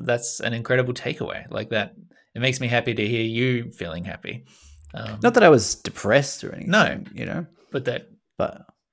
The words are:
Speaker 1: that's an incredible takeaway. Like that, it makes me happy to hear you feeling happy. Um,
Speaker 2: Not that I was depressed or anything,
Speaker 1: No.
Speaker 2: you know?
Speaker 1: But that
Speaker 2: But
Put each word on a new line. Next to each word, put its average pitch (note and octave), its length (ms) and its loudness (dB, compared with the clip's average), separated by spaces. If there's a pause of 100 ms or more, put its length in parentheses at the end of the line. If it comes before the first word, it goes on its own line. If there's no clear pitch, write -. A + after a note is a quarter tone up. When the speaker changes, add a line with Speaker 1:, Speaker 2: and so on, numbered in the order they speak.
Speaker 1:
that's A#2+ 360 -2
an A#2 140 -4
incredible B2 420 0
takeaway. - 560 -6
Like - 180 -6
that, G#2 240 -2 (400)
it A#2 60 -10
makes C3 200 0
me B2+ 80 -2
happy A#2 280 0
to G#2 120 0
hear A#2 160 0
you A#2+ 480 0
feeling E2+ 320 -8
happy. - 420 -10 (500)
Um, G#2+ 260 -10
Speaker 2:
Not A#3+ 140 4
that A3+ 80 8
I F3+ 60 12
was B2 260 6
depressed - 680 0
or - 100 -10
anything, - 180 -6
Speaker 1:
No. F#3 320 2 (100)
Speaker 2:
you - 140 -10
know? E3 180 -6 (260)
Speaker 1:
But C3 140 -6
that - 240 -6 (280)
Speaker 2:
But - 280 -4 (280)